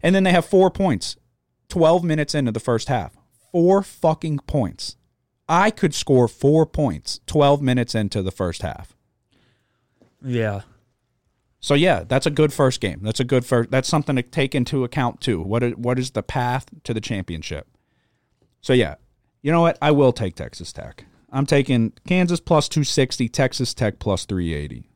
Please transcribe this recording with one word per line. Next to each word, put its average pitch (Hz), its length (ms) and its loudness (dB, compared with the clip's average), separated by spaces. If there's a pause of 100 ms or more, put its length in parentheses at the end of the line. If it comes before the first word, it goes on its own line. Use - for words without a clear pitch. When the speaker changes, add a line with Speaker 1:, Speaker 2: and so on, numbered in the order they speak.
Speaker 1:
and 175 140 2
then 196 80 4
they 185 80 4
have 175 140 4
four 190 260 4
points 170 440 -2 (520)
twelve 170 360 4
minutes 151 320 -2
into 131 160 0
the 113 80 -4
first 117 300 -2
half. 113 280 -4 (340)
Four 185 320 4
fucking 156 640 -2
points. - 500 -4 (520)
I 190 220 4
could 170 220 -2
score 127 340 2
four 151 380 2
points - 640 -6
twelve 143 340 4
minutes 123 340 0
into 104 260 -2
the 92 100 -4
first 87 300 -4
half. - 340 -10 (1300)
Speaker 2:
Yeah. 110 380 -2 (960)
Speaker 1:
So, - 160 0
yeah, 143 280 2
that's 127 220 0
a 165 40 2
good 151 220 2
first 135 300 0
game. 92 220 -4
That's 110 180 -4
a - 20 2
good 131 220 0
first, 120 260 0
that's 131 160 -2
something 147 300 0
to 120 40 0
take 139 320 -4
into 131 300 -2
account, 120 380 -4
too. 98 200 -2
What 107 220 -2
is, 120 140 -2
what 123 200 -2
is 127 140 -4
the 107 100 -4
path 123 440 -4 (180)
to 123 100 -8
the 110 60 -4
championship? 85 680 -8 (920)
So, - 140 -2
yeah, 92 220 0 (460)
you 139 120 -2
know 170 80 4
what? 170 200 2
I 147 100 2
will 139 200 4
take 101 240 -4
Texas - 380 -14
Tech. - 320 -18 (260)
I'm 139 140 -2
taking 131 480 2 (120)
Kansas 180 360 0
plus 151 260 2
two 151 160 0
sixty, 127 460 0
Texas 131 440 -2
Tech 107 260 -2
plus 98 260 -2
three 87 280 -4
eighty. 73 420 -10